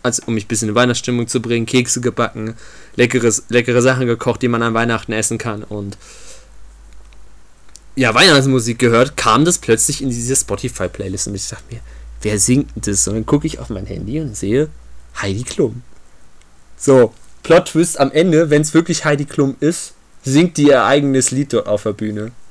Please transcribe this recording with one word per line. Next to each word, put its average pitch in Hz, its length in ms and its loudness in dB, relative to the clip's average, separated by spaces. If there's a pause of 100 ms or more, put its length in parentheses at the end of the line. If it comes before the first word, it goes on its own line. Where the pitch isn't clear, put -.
als, 120 180 -2
um - 140 -6
mich 104 120 -4
ein - 20 -18
bisschen 110 220 -2
in 104 60 -2
Weihnachtsstimmung 120 520 0
zu 127 120 -2
bringen, 117 280 -2
Kekse 123 340 0
gebacken, 113 540 -4 (400)
leckeres, 120 540 2
leckere 120 340 2
Sachen 127 240 2
gekocht, 117 340 -2
die 127 60 0
man 117 160 0
an 117 100 0
Weihnachten 117 380 -2
essen 110 260 -2
kann 107 260 -8
und 101 320 -10 (2000)
ja, 131 200 2
Weihnachtsmusik 131 640 4
gehört, 120 360 4
kam 117 300 4
das 175 140 2
plötzlich - 420 0
in 135 80 -2
diese 120 260 -2
Spotify-Playlist 98 920 -4
und 104 80 -6
ich 95 120 -8
dachte - 220 -14
mir, 117 100 -14 (440)
„Wer 104 160 0
singt 131 360 2
denn - 160 -4
das?“ 98 160 0
Und 104 60 -2
dann 110 120 -2
gucke 147 200 2
ich 151 140 -6
auf - 100 -12
mein 98 160 -8
Handy 98 340 -6
und 135 160 -8
sehe 127 340 0 (520)
Heidi 101 220 -4
Klum. 123 400 -4 (920)
So, 127 380 4 (300)
Plot-Twist 165 560 2
am 139 120 2
Ende, 160 380 4
wenn's 151 240 2
wirklich 165 320 2
Heidi 147 200 0
Klum 135 340 -2
ist, - 340 -2 (300)
singt 160 340 2
die 147 60 2
ihr 135 200 6
eigenes 135 460 2
Lied 135 240 -4
dort 113 140 0
auf 104 160 -2
der 107 100 -2
Bühne. 107 380 -8 (200)